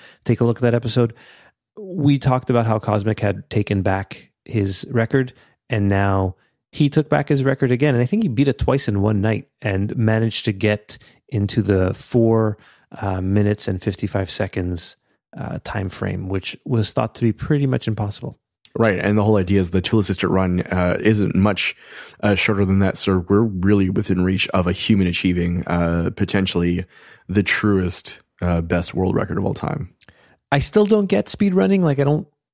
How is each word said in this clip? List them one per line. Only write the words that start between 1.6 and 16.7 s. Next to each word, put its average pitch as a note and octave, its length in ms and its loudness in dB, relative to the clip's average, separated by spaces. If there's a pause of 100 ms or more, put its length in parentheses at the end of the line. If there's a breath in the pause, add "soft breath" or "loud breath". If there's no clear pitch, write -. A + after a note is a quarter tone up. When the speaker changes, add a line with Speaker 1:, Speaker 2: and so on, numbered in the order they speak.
Speaker 1:
We E3 400 0
talked B2+ 300 0
about A#2 160 2
how A2 140 0
Cosmic G#2+ 400 -2
had G2 300 -4
taken G#2 320 0
back F#2+ 500 -4 (140)
his G2 460 -4
record, B2+ 400 0 (380 soft breath)
and G#2 180 0
now G2 480 0 (360)
he D3 180 0
took D3 200 0
back C#3+ 200 0
his C#3 140 2
record C3+ 280 0
again. B2+ 240 2
And A#2+ 80 2
I - 20 4
think G#3 180 0
he F#3+ 60 0
beat C3 200 2
it C3 100 -2
twice C3+ 280 0
in G2+ 140 0
one G#2 200 2
night G#2+ 260 -2 (140)
and G2+ 340 -2
managed A2 500 0
to A#2 60 0
get G#2 460 -2 (320 soft breath)
into G2+ 320 0
the F#2+ 320 2
four, A2+ 640 2 (340 soft breath)
uh, F#2+ 300 -4
minutes G#2 460 0
and F#2+ 140 -4
fifty-five G2 480 -4
seconds, F2+ 680 -6 (380)
uh, - 280 -10
time G2 260 -6
frame, F#2+ 400 -6
which F#2+ 360 -6
was A2+ 260 0